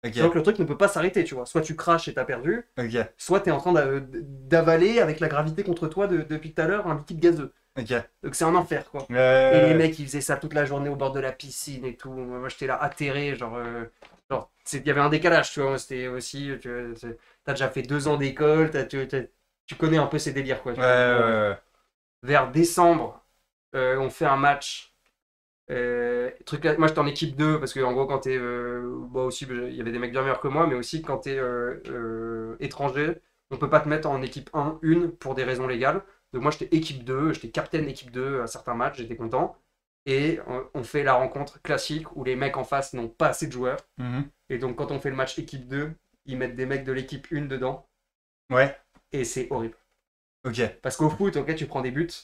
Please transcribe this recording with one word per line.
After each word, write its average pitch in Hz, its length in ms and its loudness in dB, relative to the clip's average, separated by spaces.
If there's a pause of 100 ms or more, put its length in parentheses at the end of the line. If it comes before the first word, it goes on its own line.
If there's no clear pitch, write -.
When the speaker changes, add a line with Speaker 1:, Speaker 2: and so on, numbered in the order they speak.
Speaker 1:
Ok. 117 140 -6
Speaker 2:
Donc 170 160 6
le 156 80 2
truc 208 160 4
ne 165 60 4
peut 143 100 -4
pas 196 140 4
s'arrêter, 180 340 2
tu 160 100 -4
vois. 123 120 -6
Soit 160 160 0
tu 156 160 -6
craches 165 320 2
et 139 40 -10
t'as 131 120 -2
perdu, 143 400 -2 (120)
Speaker 1:
Ok. 120 200 -2 (200)
Speaker 2:
soit 190 220 2
t'es 185 120 2
en 139 60 2
train 180 140 2
d'a-, 139 300 4 (100)
d'avaler 165 880 4
avec 156 220 2
la 151 80 2
gravité 151 340 0
contre 170 240 -2
toi 190 200 0
de, 170 160 0
depuis 151 300 -8
tout 170 80 0
à 160 60 2
l'heure 196 200 0
un 151 100 -2
liquide 151 240 -6
gazeux. 160 320 4 (260)
Speaker 1:
Ok. 120 140 -4 (280)
Speaker 2:
Donc 139 140 -8
c'est - 80 0
un 165 120 4
enfer, 170 360 0
quoi. 135 180 -8
Speaker 1:
Ouais. 131 460 6
Speaker 2:
Et - 140 8
les 160 60 6
mecs, 160 240 4
ils 143 60 -6
faisaient 143 140 -4
ça 143 160 0
toute 147 180 -8
la 147 120 2
journée 143 240 -4
au 139 80 -4
bord 135 160 -2
de 135 80 -4
la 131 100 -4
piscine 135 540 -10
et 120 100 -8
tout. 131 160 -16
Moi, 127 380 -8
j'étais - 180 -6
là 127 160 0
atterré, 143 540 -2
genre, 117 180 -8
euh, 117 300 -8 (440)
genre, 131 220 -6 (140)
c'est, 143 140 -6
il 131 80 -4
y 147 40 2
avait 139 80 4
un 143 80 6
décalage, 156 460 4
tu 147 80 -4
vois. 135 160 0
C'était 127 320 -8
aussi, 139 420 -8 (100)
tu 127 80 -12
vois, 120 280 -10
c'est, 117 200 -12 (280)
t'as 135 80 -4
déjà 135 160 0
fait 135 140 -4
deux 143 260 -2
ans 147 80 4
d'école, 151 540 4
t'as, 139 120 0
tu, 135 240 -4
t'as, 135 140 -2 (460)
tu - 80 -14
connais 160 220 4
un 139 100 4
peu 147 120 -2
ces 143 140 -4
délires, 131 280 -2
quoi, 123 120 -6
tu 127 80 -4
Speaker 1:
Ouais, 127 40 4
Speaker 2:
vois. 123 400 6
Speaker 1:
ouais, 113 60 4
ouais, 107 200 2
ouais. 98 60 -4 (680)
Speaker 2:
Vers 131 280 4
décembre, 165 720 4 (500)
euh, 131 260 2
on 135 100 -2
fait - 160 -2
un 139 100 6
match. 143 540 2 (840)
Euh, 123 580 -2 (160)
truc 151 200 -6
là, 156 120 4
moi 160 100 6
j'étais 156 120 2
en 143 80 2
équipe 143 300 -4
deux, 156 220 2
parce 135 140 -6
que 135 60 -6
en 127 140 2
gros 135 120 0
quand 139 140 -2
t'es, 131 180 -2
euh, 123 440 -4 (300)
moi 131 140 -2
aussi 127 240 -6
il 123 260 -6
y 127 60 -10
avait 117 120 -4
des 120 60 -4
mecs 120 120 -4
bien 131 100 -2
meilleurs 135 200 0
que 143 80 -2
moi, 156 180 4
mais 135 80 0
aussi 139 260 -6
quand 139 180 -4
t'es, 135 200 -6
euh, 123 480 -4
euh, 113 720 -8
étranger, 143 560 -4 (340)
on 135 80 -8
peut 147 120 -2
pas 151 100 6
te 151 80 0
mettre 156 220 0
en 135 120 -2
équipe 131 320 -10
un, 156 280 -2
une, 165 300 4
pour 131 240 -8
des 131 100 -2
raisons 127 220 -2
légales. 131 340 0 (320)
Donc 123 80 -4
moi 147 100 2
j'étais - 240 -2
équipe 151 300 -2
deux, 139 280 -2
j'étais - 160 -10
captain 151 380 -4
équipe 123 240 -12
deux 131 300 -4
à 117 60 -6
certains 120 280 -8
matchs, 127 220 -4
j'étais 117 180 -10
content. 123 400 -2 (500)
Et 143 420 0
on, 127 260 -6
on 131 100 -6
fait 143 200 -2
la 135 100 4
rencontre 131 480 -2
classique 156 560 -4
où 131 80 -8
les 127 100 0
mecs 139 220 -2
en 131 80 -4
face 139 280 -2
n'ont 120 140 -6
pas 147 220 2
assez 143 180 -4
de 127 60 -8
joueurs. 127 260 -2 (180)
Speaker 1:
Mhm. 127 280 -4 (240)
Speaker 2:
Et 131 80 -4
donc 123 180 -4
quand 143 160 -6
on 135 80 -4
fait 135 120 -4
le 135 40 -6
match 131 240 -4
équipe 127 300 -12
deux, 147 220 -4 (340)
ils 127 120 -8
mettent 120 200 -4
des 131 80 -2
mecs 135 180 -4
de 131 80 -6
l'équipe 131 400 -8
une 147 160 -4
dedans. 131 400 -6 (600)
Speaker 1:
Ouais. 131 260 4 (380)
Speaker 2:
Et 135 100 -2
c'est 120 260 -6
horrible. 113 260 -6 (720)
Speaker 1:
Ok. 120 160 -4 (200)
Speaker 2:
Parce 127 160 -6
qu'au 156 120 4
foot, 196 280 0
ok, 147 180 -2
tu 156 120 -6
prends 131 140 -6
des 127 100 -4
buts. 160 180 -2 (140)